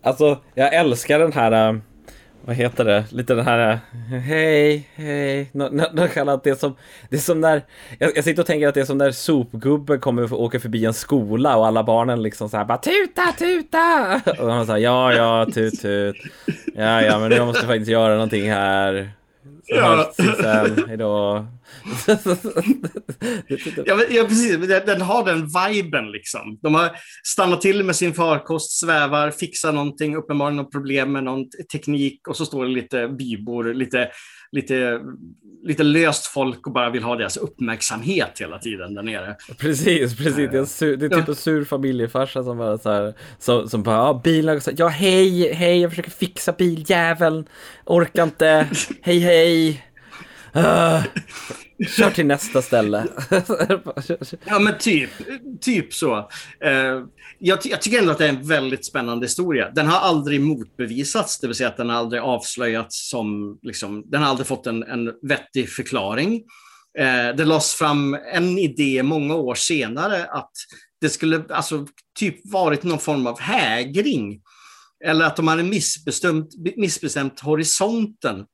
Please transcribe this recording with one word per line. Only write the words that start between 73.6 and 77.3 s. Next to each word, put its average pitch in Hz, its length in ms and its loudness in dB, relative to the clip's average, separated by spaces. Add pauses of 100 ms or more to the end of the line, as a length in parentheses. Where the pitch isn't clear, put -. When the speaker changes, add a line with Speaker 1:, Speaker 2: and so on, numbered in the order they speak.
Speaker 2:
Eller 160 200 2
att 151 100 0
de 160 120 0
hade 160 160 2
missbestämt, 160 840 -2 (280)
missbestämt 151 600 -4